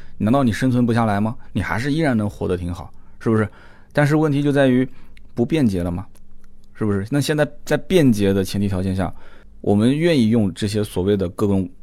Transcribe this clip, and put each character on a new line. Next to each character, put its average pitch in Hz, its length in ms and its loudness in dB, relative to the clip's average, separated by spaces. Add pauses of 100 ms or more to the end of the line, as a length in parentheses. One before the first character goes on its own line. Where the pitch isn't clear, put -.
(180)
难 104 140 2
道 139 100 4
你 120 100 2
生 131 180 0
存 123 140 2
不 117 80 2
下 117 120 2
来 101 160 0
吗？ 110 140 -2 (180)
你 101 100 -2
还 85 160 -4
是 139 140 -2
依 151 60 0
然 143 180 2
能 104 120 0
活 - 180 -6
得 92 100 0
挺 87 160 -6
好， 85 180 -10 (280)
是 - 120 -4
不 110 60 4
是？ 107 120 2 (440)
但 147 140 4
是 147 100 2
问 156 140 2
题 143 120 0
就 143 80 2
在 139 180 4
于 127 200 4 (460)
不 117 100 0
便 151 220 2
捷 95 160 0
了 87 80 -2
吗？ 87 160 -6 (680)
是 - 100 -4
不 104 80 0
是？ 98 180 -2
那 143 100 0
现 151 160 0
在 147 100 2 (180)
在 151 120 0
便 151 340 4
捷 101 220 4
的 98 100 2
前 101 180 -4
提 101 80 0
条 95 140 -2
件 95 140 -2
下， 92 160 -2 (480)
我 101 140 2
们 117 220 4
愿 165 220 4
意 110 100 4
用 107 260 2
这 - 120 -4
些 104 160 -2
所 95 200 -2
谓 101 140 2
的 95 140 -2
各 107 160 0
种， 95 220 0 (140)